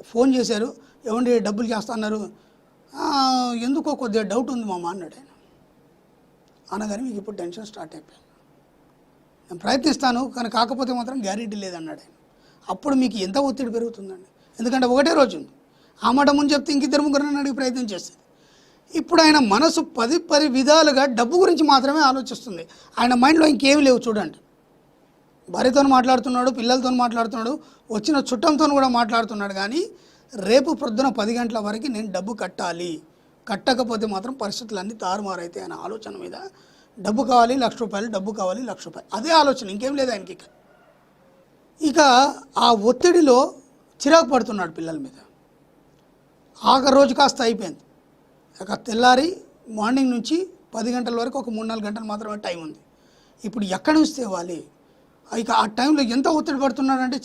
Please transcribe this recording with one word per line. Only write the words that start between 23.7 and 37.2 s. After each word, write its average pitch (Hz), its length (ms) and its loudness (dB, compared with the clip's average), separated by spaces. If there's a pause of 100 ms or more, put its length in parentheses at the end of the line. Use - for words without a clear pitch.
లేవు 262 280 6
చూడండి. 208 300 -4 (1120)
భార్యతో 240 320 2
మాట్లాడుతున్నాడు, 254 680 2
పిల్లలతో 254 400 0
మాట్లాడుతున్నాడు, 240 720 -2 (320)
వచ్చిన 262 320 0 (100)
చుట్టంతో 294 340 2
కూడా 277 200 2
మాట్లాడుతున్నాడు. 233 640 -2
కానీ 220 340 -4 (480)
రేపు 247 380 2
ప్రొద్దున 262 360 -2
పది 220 280 -4
గంటల 240 220 -4
వరకు 214 280 -6
నేను 214 240 -6
డబ్బు 190 220 -6
కట్టాలి, 175 680 -8 (460)
కట్టకపోతే 226 580 -2
మాత్రం 214 280 -6
పరిస్థితులన్నీ 208 600 -8
తారుమారైతాయి 185 720 -8
అనే 170 100 -14
ఆలోచన 220 420 -14
మీద 359 140 -14 (680)
డబ్బు 214 240 -2